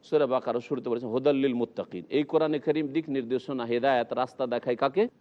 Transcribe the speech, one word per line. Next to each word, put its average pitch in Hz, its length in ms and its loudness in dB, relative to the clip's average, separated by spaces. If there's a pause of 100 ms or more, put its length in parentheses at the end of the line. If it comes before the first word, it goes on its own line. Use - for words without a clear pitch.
সূরা 147 240 2
বাকারার 120 340 0
শুরুতে 120 280 -4
বলেছেন, 120 200 -2
"হুদাল 131 260 2
লিল 135 180 2
মুত্তাকিন", 101 560 -4
এই 151 140 2
কোরআনে 156 360 2
কারীম 151 280 0
দিক 156 220 -2
নির্দেশনা, 127 560 -2
হেদায়েত, 120 480 2
রাস্তা 127 340 -2
দেখায় 120 280 -2
কাকে? 139 320 0 (140)